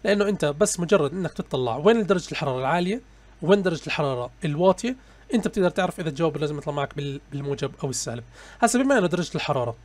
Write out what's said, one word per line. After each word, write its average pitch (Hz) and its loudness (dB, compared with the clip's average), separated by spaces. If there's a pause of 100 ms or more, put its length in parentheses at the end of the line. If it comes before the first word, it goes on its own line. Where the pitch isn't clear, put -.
لأنه 202 4
أنت 196 0
بس 156 0
مجرد 156 2
إنك 175 -6
تطلع 127 -4
وين 208 4
درجة 185 0
الحرارة 135 -2
العالية، 175 0 (420)
وين 190 6
درجة 170 -2
الحرارة 131 -2 (140)
الواطية، 185 2 (380)
أنت 226 0
بتقدر 180 2
تعرف 180 -2
إذا 160 -2
الجواب 151 0
لازم 151 -4
يطلع 143 -8
معك 143 -4
بال-، 143 -6 (120)
بالموجب 139 -4 (120)
أو 135 -4
السالب. 120 -6 (360)
هسه 240 4
بما 269 4
إنه 180 2
درجة 175 -2
الحرارة 123 -2